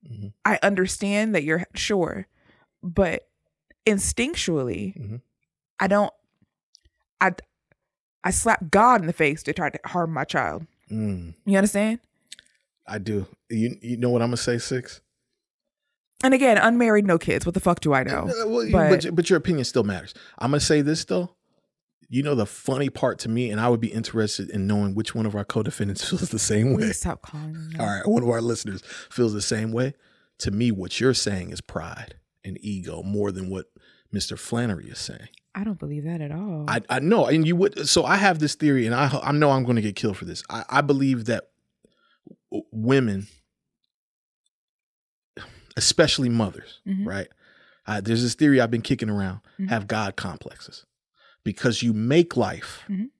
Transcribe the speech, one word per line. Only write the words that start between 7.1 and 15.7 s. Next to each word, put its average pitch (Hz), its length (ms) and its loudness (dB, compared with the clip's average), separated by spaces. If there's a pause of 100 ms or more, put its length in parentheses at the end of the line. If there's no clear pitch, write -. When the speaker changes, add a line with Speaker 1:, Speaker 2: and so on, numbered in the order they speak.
Speaker 2:
I, 185 120 4 (920)
I 175 80 0
slap 202 380 0
God 220 320 6
in 160 60 -2
the 165 60 -2
face 156 300 0
to 151 100 -4
try 151 180 -2
to - 140 -10
harm 165 280 -2
my 135 120 -4
child. 120 400 -4 (260)
Speaker 1:
Mm. 95 420 -4 (120)
Speaker 2:
You 196 120 4
understand? 208 420 2 (880)
Speaker 1:
I 104 120 -8
do. 101 260 -2 (240)
You, 113 320 0
you 120 160 -6
know 123 120 0
what 120 120 4
I'm 117 80 2
gonna 123 80 -2
say, 120 220 0
Six? - 420 -6 (1200)